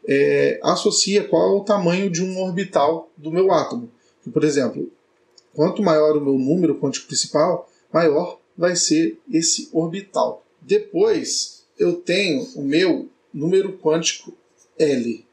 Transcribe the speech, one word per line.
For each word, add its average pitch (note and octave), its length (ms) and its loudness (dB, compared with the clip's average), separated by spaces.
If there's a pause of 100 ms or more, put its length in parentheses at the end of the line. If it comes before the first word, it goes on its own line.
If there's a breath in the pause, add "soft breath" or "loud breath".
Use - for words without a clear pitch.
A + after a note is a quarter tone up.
é, C#3+ 560 2
associa F#3+ 640 0
qual F3+ 300 2
é G3 40 2
o G3 60 -2
tamanho G3 460 0
de E3 120 -4
um F#3 200 -4
orbital E3 720 -2
do D#3 160 -12
meu F#3 220 2
átomo. A#2+ 360 -2 (440 soft breath)
Por C#3+ 100 2
exemplo, C#3 480 -2 (640)
quanto F3+ 300 0
maior D3+ 340 4
o D3 40 0
meu C#3 160 0
número C#3+ 420 0
quântico - 280 -4
principal, D#3 640 -2 (240 soft breath)
maior D#3+ 460 0 (180)
vai F3 180 0
ser E3 440 0 (120)
esse - 400 -2
orbital. E3 720 -2 (160)
Depois, - 1040 -2 (160)
eu F3 140 2
tenho F3 520 -2 (100)
o D3 80 -8
meu D#3 440 0 (260)
número F#3 440 0
quântico - 560 -2 (440)
L B2 560 0